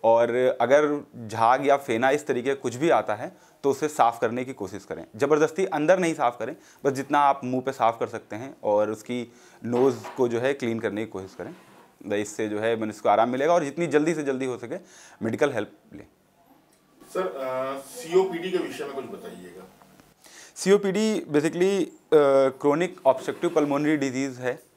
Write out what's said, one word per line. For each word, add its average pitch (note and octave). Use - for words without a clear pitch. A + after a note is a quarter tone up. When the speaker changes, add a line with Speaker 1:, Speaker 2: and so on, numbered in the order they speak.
Speaker 1:
और A#2
अगर D3
झाग A#2
या C#3
फेना C3
इस F3+
तरीके B2+
कुछ B2+
भी D3+
आता A2
है C3
तो C#3
उसे C3+
साफ़ A#2+
करने B2
की C3
कोशिश F#2+
करें, -
ज़बरदस्ती D3+
अंदर D#3
नहीं E3
साफ़ A#2+
करें, B2
बस C#3
जितना C#3
आप C#3
मुंह B2+
पे C3
साफ़ A#2
कर A#2+
सकते G#2
हैं C3
और G#2+
उसकी A#2
नोज़ A#2+
को B2
जो A#2
है C3+
क्लीन A#2
करने G#2+
की G#2+
कोशिश F#2+
करें। -
इससे G#2
जो G#2
है A2+
मनुष्य A2
को A#2
आराम A2
मिलेगा C3+
और E3+
जितनी C#3+
जल्दी D3+
से D3+
जल्दी C3+
हो B2
सके A#2+
मेडिकल C3
हेल्प G#2+
लें। -
Speaker 2:
सर, F#3
अ, C3+
सीओपीडी F3
के F3+
विषय C#3+
में C#3
कुछ C3
बताइएगा। F2+
Speaker 1:
सीओपीडी G3+
basically, E3+
अ, C3+
chronic D3
obstructive D#3
pulmonary D3
disease C3+
है। B2+